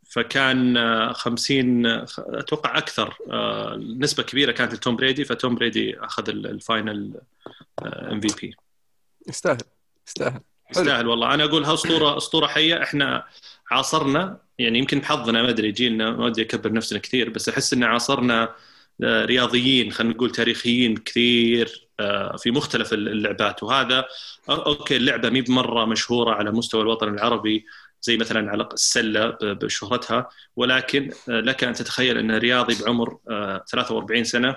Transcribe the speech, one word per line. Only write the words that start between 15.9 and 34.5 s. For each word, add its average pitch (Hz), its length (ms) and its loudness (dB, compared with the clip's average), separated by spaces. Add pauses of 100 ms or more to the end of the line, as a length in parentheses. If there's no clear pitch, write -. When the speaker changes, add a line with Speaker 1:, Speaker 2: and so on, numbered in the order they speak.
Speaker 1:
ما 117 160 -2
أدري 110 180 0
أكبر 107 280 -2
نفسنا 110 260 -2
كثير، 120 300 0
بس 110 200 -4
أحس 135 240 0
إن 123 100 4
عاصرنا، 117 720 2 (480)
آه، 113 220 2
رياضيين، 123 680 2
خلينا 113 220 0
نقول 117 180 0
تاريخيين 117 680 2
كثير، 120 880 2 (120)
آه، 101 380 -2
في 117 140 0
مختلف 120 420 0
ال-، 104 140 -2
اللعبات. 104 560 -2
وهذا، 127 420 0 (440)
أو-، 151 180 0
أوكي، 147 300 0
اللعبة 120 320 2
مي 131 120 2
بمرة 120 440 2
مشهورة 117 480 2
على 104 180 0
مستوى 113 300 0
الوطن 110 320 0
العربي، 107 520 0 (360)
زي 117 160 2
مثلًا 110 340 0
على 107 220 -2
السلة 110 560 2
ب-، 117 140 -8
بشهرتها، 110 880 -2 (260)
ولكن، 131 560 0 (180)
آه، 117 100 0
لك 127 240 0
أن 120 100 -2
تتخيل 123 440 0
أن 110 140 0
رياضي 120 520 2
بعمر، 117 340 0 (120)
آه، 101 420 -4
ثلاثة 113 240 -2
وأربعين 110 280 0
سنة 120 340 0